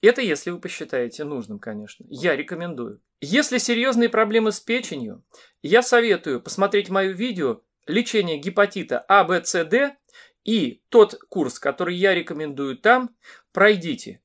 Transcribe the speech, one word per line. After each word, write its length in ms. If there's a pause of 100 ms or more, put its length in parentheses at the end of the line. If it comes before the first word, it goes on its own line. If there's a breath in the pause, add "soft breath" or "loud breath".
Это 200
если 280
вы 100
посчитаете 640
нужным, 360
конечно. 500
Я 260
рекомендую. 640 (180)
Если 400
серьезные 500
проблемы 420
с 80
печенью, 640 (380 soft breath)
я 220
советую 580
посмотреть 480
мое 240
видео 480 (240)
«Лечение 520
гепатита 680
А, 180
Б, 180
С, 200
Д» 320 (480 soft breath)
и 460
тот 300 (100)
курс, 300
который 360
я 200
рекомендую 600
там, 380 (360 loud breath)
пройдите. 720